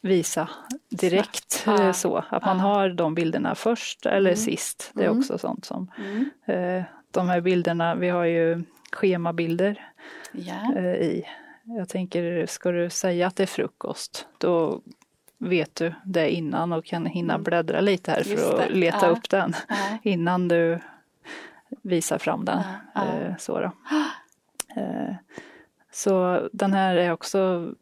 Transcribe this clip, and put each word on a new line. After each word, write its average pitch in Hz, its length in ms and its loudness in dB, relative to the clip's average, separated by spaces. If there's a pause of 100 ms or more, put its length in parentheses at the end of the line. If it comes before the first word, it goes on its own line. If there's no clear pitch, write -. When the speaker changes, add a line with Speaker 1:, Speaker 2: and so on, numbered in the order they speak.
Speaker 1:
visa 175 480 2 (400)
direkt, 185 600 0
Speaker 2:
Snabbt. 208 280 2
Speaker 1:
eh, 202 60 6
Speaker 2:
Ja. 190 80 4
Speaker 1:
så - 360 0
att - 160 -2
man 190 120 2
Speaker 2:
Ja. 185 60 2
Speaker 1:
har 202 260 4
de 175 260 0
bilderna 165 400 0
först - 500 -2
eller 196 240 4
Speaker 2:
Mm. 175 80 4
Speaker 1:
sist. - 560 -6
Det 190 100 0
är 185 40 4
Speaker 2:
Mm. 220 120 2
Speaker 1:
också 269 180 -2
sånt - 280 -6
som, - 320 -8
Speaker 2:
Mm. 208 320 -4 (160)
Speaker 1:
eh, 180 380 -2 (280)
de 180 180 0
här 175 120 2
bilderna, 170 540 2
vi 180 140 0
har 175 160 0
ju 165 380 2 (280)
schemabilder, 170 960 0 (440)
Speaker 2:
Ja. 190 440 -4
Speaker 1:
eh, 180 100 0 (100)
i. 170 280 0 (400)
Jag 226 260 -8
tänker, 175 560 -2
ska - 260 -4
du 175 180 0
säga 175 380 0
att 190 80 -4
det 196 80 2
är 190 40 0
frukost, - 800 -8 (100)
då 165 440 2 (560)
vet 175 380 0
du 165 180 -2 (100)
det 175 280 2
innan 170 420 -2
och 165 120 -4
kan 170 200 -4
hinna 170 280 -2
Speaker 2:
Mm. 160 100 -2
Speaker 1:
bläddra 170 380 2
lite 190 300 2
här - 120 2
för 202 80 -4
Speaker 2:
Just - 220 2
Speaker 1:
att - 40 2
Speaker 2:
det. - 120 2
Speaker 1:
leta 170 320 2
Speaker 2:
Ja. 180 60 6
Speaker 1:
upp 175 220 2
den 180 240 2 (160)
Speaker 2:
Ja. 208 60 -2 (280)
Speaker 1:
innan 180 440 2
du 170 320 4 (1000)
visar 165 360 0
fram - 280 -2
den. 180 140 0 (340)
Speaker 2:
Ja, - 120 -2
ja. - 220 -2
Speaker 1:
Eh, 185 100 -6
så - 220 -6
då. 185 120 -4 (180)
Speaker 2:
<gasps> - 840 -6
Speaker 1:
Eh, - 400 -4 (760)
så 180 500 2 (120)
den 196 200 2
här 190 220 4
är 175 160 4
också 180 600 0 (100)